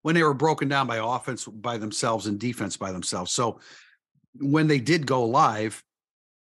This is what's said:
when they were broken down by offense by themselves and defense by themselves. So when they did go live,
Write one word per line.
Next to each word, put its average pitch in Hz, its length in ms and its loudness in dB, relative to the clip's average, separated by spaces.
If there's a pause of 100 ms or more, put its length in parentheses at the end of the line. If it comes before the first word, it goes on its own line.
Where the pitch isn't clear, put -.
when 160 120 2
they 170 80 6
were 151 100 4
broken 147 360 0
down 139 180 2
by 117 160 -2
offense 120 420 -4
by 113 320 -6
themselves 107 480 -2
and 107 140 -2
defense 113 380 -4
by 95 160 -6
themselves. 90 400 -6
So 120 260 -2 (800)
when 151 280 2
they 147 120 4
did 143 260 2
go 127 200 2
live, 113 580 2 (680)